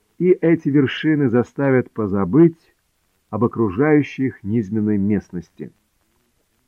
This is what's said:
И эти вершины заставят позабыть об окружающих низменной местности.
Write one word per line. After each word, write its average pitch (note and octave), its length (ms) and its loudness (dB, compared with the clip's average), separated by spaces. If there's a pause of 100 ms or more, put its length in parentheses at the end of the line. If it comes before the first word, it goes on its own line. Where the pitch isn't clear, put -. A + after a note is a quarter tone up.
(180)
И F3+ 120 2
эти D#3+ 380 2
вершины C#3+ 640 0
заставят B2 600 0
позабыть G#2+ 840 0 (540)
об G#2+ 160 -2
окружающих C3 1000 -2
низменной G#2+ 540 -2
местности. F#2+ 760 -6 (960)